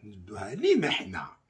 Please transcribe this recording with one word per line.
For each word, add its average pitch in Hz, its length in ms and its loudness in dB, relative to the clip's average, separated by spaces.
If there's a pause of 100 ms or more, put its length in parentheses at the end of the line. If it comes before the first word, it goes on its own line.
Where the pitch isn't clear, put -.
نجبدوها 101 500 -12
لينا 247 360 4
حنا. - 380 -4 (220)